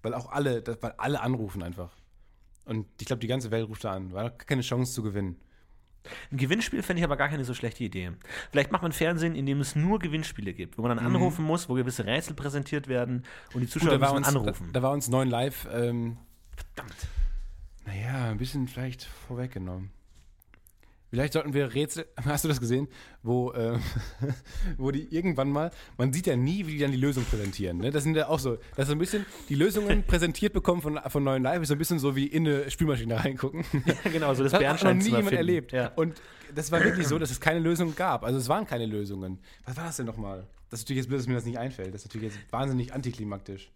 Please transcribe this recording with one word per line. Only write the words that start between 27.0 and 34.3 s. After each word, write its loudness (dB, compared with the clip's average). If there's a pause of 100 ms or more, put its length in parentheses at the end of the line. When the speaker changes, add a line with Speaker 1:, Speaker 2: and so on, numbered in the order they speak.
Speaker 1:
präsentieren, -2
ne? 0
Das 2
sind 2
ja 2
auch 2
so, 0 (200)
das -2
ist 2
so 2
ein 2
bisschen, 0 (240)
die 0
Lösungen 4
Speaker 2:
<laughs> 0
Speaker 1:
präsentiert 4
bekommen 2
von, -2
von 2
neun 2
Live, 2
ist -2
so 4
ein -2
bisschen 2
so 2
wie 2
in 2
eine 2
Spülmaschine 2
reingucken. -2
Speaker 2:
<laughs> 2
Ja, 2
genau, 2